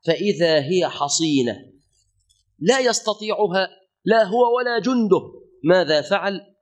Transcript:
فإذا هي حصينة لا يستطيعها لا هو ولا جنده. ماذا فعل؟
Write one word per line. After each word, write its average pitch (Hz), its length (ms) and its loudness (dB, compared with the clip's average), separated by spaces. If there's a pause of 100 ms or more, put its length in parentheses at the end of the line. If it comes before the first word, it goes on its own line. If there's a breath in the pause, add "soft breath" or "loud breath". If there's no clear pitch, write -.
فإذا 160 540 0
هي 160 280 0
حصينة 139 840 -2 (840)
لا 233 220 2
يستطيعها 208 880 -2 (360)
لا 220 200 4
هو 233 320 0
ولا 240 220 -2
جنده. 220 540 0 (320)
ماذا 156 380 2
فعل؟ 190 600 -6